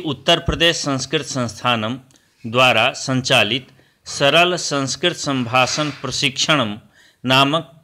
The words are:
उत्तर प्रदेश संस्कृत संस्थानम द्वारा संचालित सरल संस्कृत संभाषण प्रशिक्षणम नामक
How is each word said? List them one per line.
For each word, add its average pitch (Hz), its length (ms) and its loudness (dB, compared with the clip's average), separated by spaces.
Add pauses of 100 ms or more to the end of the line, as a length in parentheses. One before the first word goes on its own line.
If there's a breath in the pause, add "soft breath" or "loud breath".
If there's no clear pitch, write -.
उत्तर 160 320 0
प्रदेश 160 380 0
संस्कृत 139 500 -4
संस्थानम 120 720 -2 (460 soft breath)
द्वारा 120 480 4
संचालित 127 760 0 (380 soft breath)
सरल 165 500 2
संस्कृत 147 600 -2
संभाषण 131 760 0
प्रशिक्षणम 131 840 -2 (480 soft breath)
नामक 139 460 2 (140)